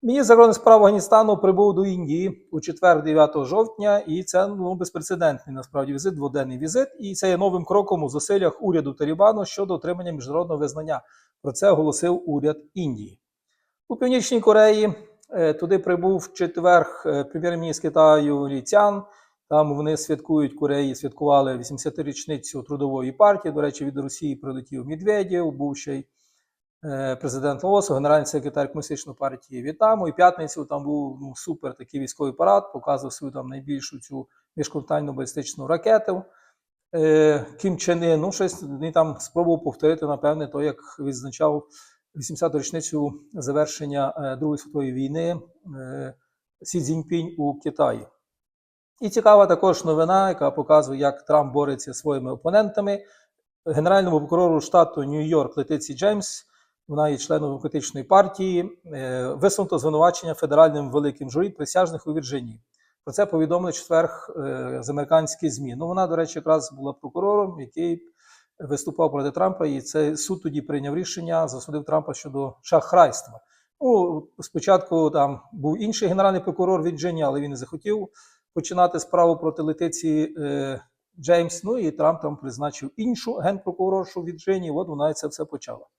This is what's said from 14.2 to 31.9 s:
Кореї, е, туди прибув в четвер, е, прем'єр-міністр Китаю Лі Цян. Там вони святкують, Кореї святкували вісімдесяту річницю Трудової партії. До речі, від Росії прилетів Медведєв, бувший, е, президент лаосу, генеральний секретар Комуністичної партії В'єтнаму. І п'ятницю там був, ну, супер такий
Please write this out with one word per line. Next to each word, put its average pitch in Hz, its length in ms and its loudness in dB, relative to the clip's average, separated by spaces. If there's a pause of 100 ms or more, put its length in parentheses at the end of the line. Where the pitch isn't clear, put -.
Кореї, 214 540 6 (360)
е, 165 240 2
туди 180 240 0
прибув 180 400 0
в - 140 -10
четвер, 170 760 2
е, 143 180 -2
прем'єр-міністр 165 580 -4
Китаю 151 680 4
Лі 135 140 -6
Цян. 208 400 2 (460)
Там 151 280 2
вони 151 200 -2
святкують, 151 580 -2
Кореї 143 400 -2
святкували 139 640 2
вісімдесяту 147 440 -8
річницю 139 600 -10
Трудової 135 500 -4
партії. 202 400 2
До 147 80 -4
речі, 143 240 -4
від 139 140 -6
Росії 139 380 -8
прилетів 131 500 -12
Медведєв, 180 680 -2
бувший, 139 560 -8 (760)
е, 135 320 -4
президент 135 480 -4
лаосу, 196 300 2
генеральний 143 320 2
секретар 147 420 -4
Комуністичної 147 520 -10
партії 131 420 -8
В'єтнаму. 190 460 0
І 151 40 -6
п'ятницю 175 520 2
там 143 200 -8
був, 143 360 -6
ну, 135 160 -14
супер 139 400 -10
такий 135 240 -10